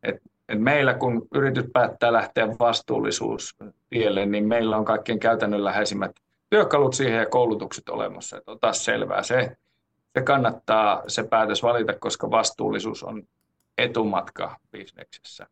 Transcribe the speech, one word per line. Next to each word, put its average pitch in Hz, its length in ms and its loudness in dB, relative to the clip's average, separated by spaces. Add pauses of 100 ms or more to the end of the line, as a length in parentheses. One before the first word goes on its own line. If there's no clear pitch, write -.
Et, - 200 -6 (260)
et 107 140 -2
meillä, 135 320 4
kun 123 400 -2
yritys 131 380 0
päättää 120 400 2
lähteä 113 360 2 (120)
vastuullisuustielle, 110 1700 -2
niin 104 220 0
meillä 110 280 2
on 107 80 0
kaikkein 110 340 0
käytännönläheisimmät 101 960 0 (340)
työkalut 143 440 4
siihen 120 240 0
ja 110 80 2
koulutukset 113 640 0
olemassa. 101 480 -8
Et - 120 -16
ota 110 240 0
selvää. 95 500 -2
Se, - 340 -2 (580)
se 131 80 2
kannattaa 110 840 2
se - 160 -6
päätös 110 400 0
valita, 117 360 2
koska - 320 -6
vastuullisuus 107 720 -2
on 107 200 -12 (560)
etumatka 113 760 -2 (160)
bisneksessä. - 800 -20